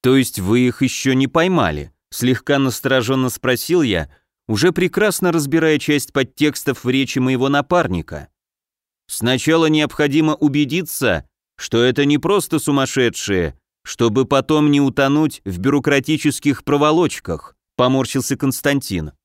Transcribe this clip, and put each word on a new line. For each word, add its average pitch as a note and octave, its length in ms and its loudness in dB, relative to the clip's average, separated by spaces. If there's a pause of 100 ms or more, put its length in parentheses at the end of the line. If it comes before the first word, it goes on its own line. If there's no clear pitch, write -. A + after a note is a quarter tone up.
«То B2+ 160 4
есть C3 200 0
вы A2+ 300 2
их A#2+ 140 -2
еще C3 320 0
не C3 140 2
поймали?» C3 640 -2 (180)
слегка C3 480 0
настороженно C3 720 0
спросил C3 520 0
я, F2+ 280 -2 (380)
уже B2+ 240 2
прекрасно F#3 600 0
разбирая D#3 480 0
часть D3 340 -2
подтекстов C#3 680 -2
в A#2+ 60 -2
речи C3+ 300 0
моего B2+ 300 0
напарника. C3+ 800 -2 (760)
«Сначала D#3 600 0
необходимо D3+ 680 0
убедиться, C#3+ 920 -2 (300)
что - 240 -2
это B2+ 240 2
не D3 120 2
просто E3 420 0
сумасшедшие, A#2+ 1000 -2 (240)
чтобы A#2+ 420 0
потом D3 460 2
не C#3+ 100 4
утонуть C#3 640 0
в F#2 140 -8
бюрократических C#3+ 1040 0
проволочках», D3 920 0 (200)
поморщился C3 600 0
Константин. C3 760 -2 (140)